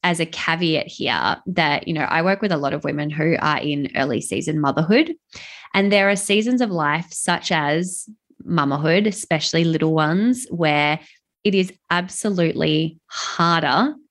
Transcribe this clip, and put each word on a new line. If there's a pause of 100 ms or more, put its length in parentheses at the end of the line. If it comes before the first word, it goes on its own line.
as
a
caveat
here (100)
that,
you
know,
I
work
with
a
lot
of
women
who
are
in
early
season
motherhood. (580)
And
there
are
seasons
of
life,
such
as (380)
mamahood,
especially
little
ones,
where (440)
it
is (160)
absolutely
harder (160)